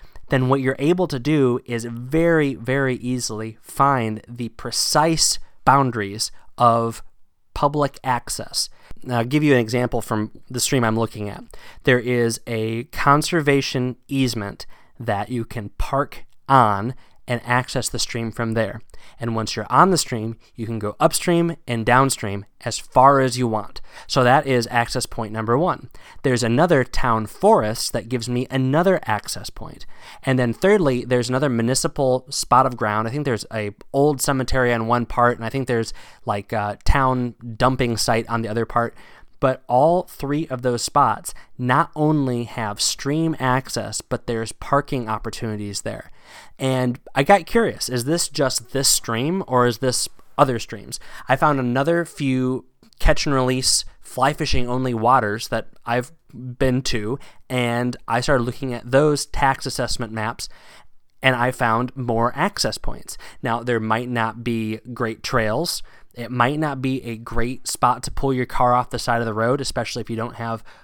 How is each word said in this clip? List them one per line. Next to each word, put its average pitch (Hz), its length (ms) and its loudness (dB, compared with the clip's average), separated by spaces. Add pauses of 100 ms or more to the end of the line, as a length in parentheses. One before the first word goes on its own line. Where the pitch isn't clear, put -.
(280)
Then 131 200 2
what 135 120 4
you're 131 180 0
able 170 300 2
to 139 100 -4
do 127 480 2
is 117 180 -4
very, 139 680 0
very 127 400 0
easily 117 640 -6
find 123 680 0
the 117 220 -8
precise - 920 0 (240)
boundaries 117 680 2 (260)
of 117 460 2 (500)
public 143 500 0
access. - 680 -4 (320)
Now, 123 160 -2
I'll 113 60 2
give 147 180 0
you 147 100 6
an 123 80 6
example 120 400 0
from 110 300 -2 (180)
the 120 120 -6
stream 127 240 2
I'm 110 140 2
looking 107 300 -4
at. - 160 -12 (400)
There 127 140 6
is 120 480 0
a 113 380 -4
conservation 143 1120 2 (120)
easement 117 580 -2 (320)
that 107 320 -4
you 120 140 -4
can 107 260 -10
park - 540 -2 (240)
on 117 460 4 (320)
and 120 180 -2
access 123 440 -2
the 120 100 -6
stream 113 340 -4
from 113 220 -4
there. 113 260 -2 (400)
And 117 160 -2
once 110 180 -4
you're 104 160 -8
on 160 200 6
the 170 80 4
stream, 113 380 -6 (200)
you 113 100 -8
can 113 140 -6
go 104 180 -4
upstream 170 580 2 (100)
and 113 200 -4
downstream 120 580 2 (200)
as 117 140 -6
far 135 420 6
as 127 180 0
you 127 80 0
want. 107 340 -4 (280)
So 131 160 4
that 135 240 4
is 123 200 2
access 120 380 -2
point 110 260 -8
number 113 240 0
one. 151 340 -2 (340)
There's 123 180 2
another 131 400 4
town 113 440 2
forest 123 640 2
that 113 160 -4
gives 117 200 -4
me 123 220 -2
another 147 540 2
access - 440 -4
point. - 380 -12 (380)
And 131 160 2
then 120 120 2
thirdly, 151 520 2
there's 123 240 0
another 131 200 0
municipal 127 840 0
spot 131 360 4
of 127 100 -4
ground. 110 300 -2
I 113 60 -6
think 147 120 -4
there's 120 280 -2
a 107 180 -4 (220)
old 139 280 2
cemetery 131 540 2
on 113 140 -2
one 120 180 2
part, 120 300 4
and 113 80 -8
I 113 60 -4
think 135 180 -4
there's, 113 260 0 (320)
like, 101 260 -4
a 104 320 -2
town 127 520 4 (200)
dumping 123 400 2
site 113 320 0
on 117 140 -2
the 110 60 -4
other 110 180 -2
part. 117 280 -2 (460)
But 131 260 0
all 160 380 4
three 147 440 -4
of 123 140 -6
those 120 200 0
spots - 520 0 (240)
not 127 380 2
only 143 480 2
have 107 360 -6
stream 160 600 -2
access, 127 600 -2
but - 260 -8
there's 113 260 -4
parking 139 560 -2
opportunities 107 720 -6
there. 107 280 -10 (480)
And 127 420 0 (140)
I - 80 4
got 196 240 4
curious, 202 420 0
is 123 160 -2
this 165 240 -2
just - 440 -2
this 135 160 2
stream, 143 600 0
or 123 180 4
is 117 120 0
this 131 300 -2 (300)
other 131 200 4
streams? - 420 -12 (280)
I 131 80 4
found 147 220 4
another 143 460 0
few 131 640 -2 (320)
catch - 280 4
and 147 80 2
release, 131 500 0 (160)
fly 135 340 0
fishing 127 340 2
only 127 240 -2
waters 113 560 2
that 113 200 -4 (180)
I've 123 260 -4 (200)
been 127 500 0
to, 113 360 -2 (300)
and 123 480 -2 (100)
I 117 140 0
started 127 240 2
looking 127 300 -6
at 120 160 -10
those 143 360 4
tax 135 400 0
assessment 120 460 -4
maps, 113 360 -6 (760)
and 131 120 4
I 123 160 2
found 120 460 0
more 120 400 0
access 147 420 -2
points. - 400 -6 (240)
Now, 117 200 -2
there 120 180 0
might 113 280 -2
not 113 360 -2
be 110 340 -2 (160)
great 113 280 -6
trails. 120 600 -2 (320)
It 117 160 -10
might 127 280 2
not 143 220 -2
be 131 220 -2
a 117 140 -8
great 117 520 -2
spot 123 360 0
to - 60 -2
pull 135 220 0
your 127 140 0
car 123 280 4
off 123 160 0
the 120 80 -4
side 117 220 0
of 117 60 -2
the 110 80 -4
road, 120 260 0
especially 123 400 -6
if 110 100 -8
you 113 60 -6
don't 113 200 -8
have 117 280 -6 (200)